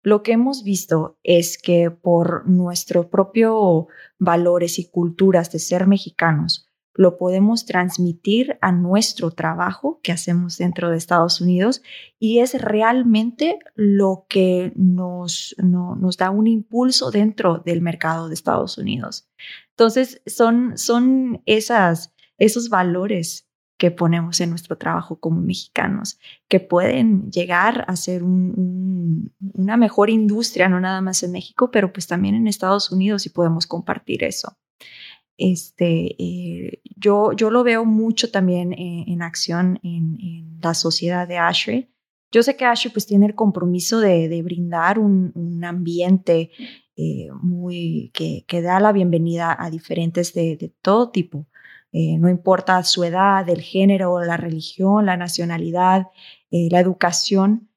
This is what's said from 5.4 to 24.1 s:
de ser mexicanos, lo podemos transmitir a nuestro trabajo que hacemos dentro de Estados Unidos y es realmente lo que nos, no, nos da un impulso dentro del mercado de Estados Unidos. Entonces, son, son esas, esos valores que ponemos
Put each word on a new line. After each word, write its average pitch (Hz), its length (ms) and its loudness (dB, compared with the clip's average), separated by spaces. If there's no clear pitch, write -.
de 160 80 -6
ser 180 260 -2
mexicanos, 165 800 0
lo 180 220 4
podemos 196 480 0
transmitir 185 960 -2
a 185 120 2
nuestro 180 580 0
trabajo 175 720 -6
que 175 80 -6
hacemos 175 460 -4
dentro 175 320 -4
de 165 80 -2
Estados 170 420 0
Unidos 180 420 2
y 220 220 2
es 254 220 0
realmente 233 960 2
lo 196 520 2
que 185 480 2
nos, 180 840 -2
no, 180 360 0
nos 185 220 -2
da 185 120 0
un 214 180 2
impulso 233 640 0
dentro 208 500 2
del 170 220 -2
mercado 165 460 -4
de 160 60 -10
Estados - 440 -4
Unidos. - 520 -8
Entonces, 240 560 0
son, 233 520 0
son 254 680 0
esas, 214 680 2
esos 233 300 2
valores 180 800 -2
que 175 140 2
ponemos 170 500 0